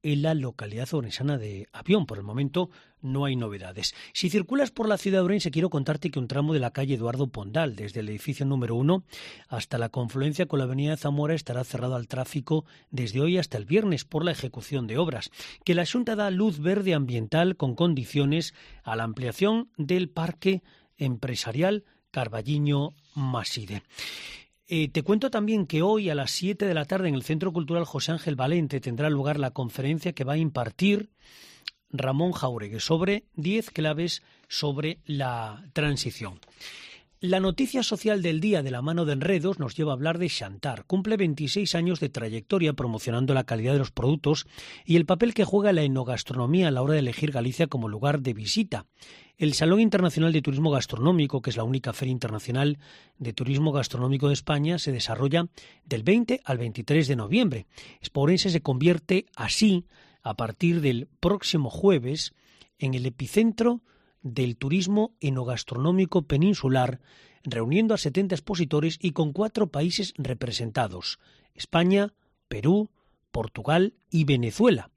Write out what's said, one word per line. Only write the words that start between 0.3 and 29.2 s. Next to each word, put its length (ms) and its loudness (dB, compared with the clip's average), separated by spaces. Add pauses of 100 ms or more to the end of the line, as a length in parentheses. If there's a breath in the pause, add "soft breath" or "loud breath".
localidad 600 -4
ourensana 440 -2
de 360 -8
Avión. 320 0
Por 120 -10
el 60 -10
momento 460 -2 (320 soft breath)
no 240 -2
hay 100 -2
novedades. 580 -6 (200 loud breath)
Si 160 -2
circulas 420 0
por 160 -2
la 100 2
ciudad 220 2
de 40 4
Ourense, 280 0
quiero 180 0
contarte 420 -2
que 80 -4
un 80 -2
tramo 260 0
de 60 2
la 120 0
calle 240 -2
Eduardo 320 -2
Pondal, 480 -4
desde 240 -8
el 100 -6
edificio 360 -4
número 300 0
uno 280 4 (460 loud breath)
hasta 280 -6
la 120 -2
confluencia 560 -2
con 140 0
la 60 0
avenida 320 -2
Zamora, 360 0
estará 300 -4
cerrado 320 -4
al 120 -6
tráfico 580 -2 (240 soft breath)
desde 320 -2
hoy 160 2
hasta 200 -2
el 80 -6
viernes 400 2
por 180 -2
la 80 0
ejecución 560 -6
de 100 -2
obras. 320 -2 (360 loud breath)
Que 100 4
la 100 2
Xunta 300 -2
da 160 0
luz 280 2
verde 340 2
ambiental 640 0
con 180 -2
condiciones 800 0 (300 loud breath)
a 120 -6
la 80 -2
ampliación 720 -2
del 320 0
parque 520 -2 (360 soft breath)
empresarial 880 -2 (260 soft breath)
Carballiño 840 0 (200)
Maside. 680 -4 (880 loud breath)
Eh, 200 0
te 120 -2
cuento 300 2
también 340 2
que 160 0
hoy 280 2
a 60 -2
las 160 -4
siete 340 -2
de 80 0
la 100 0
tarde 240 -2
en 80 2
el 80 -2
Centro 300 -2
Cultural 320 0
José 260 -4
Ángel 240 -2
Valente 460 0
tendrá 280 -2
lugar 300 0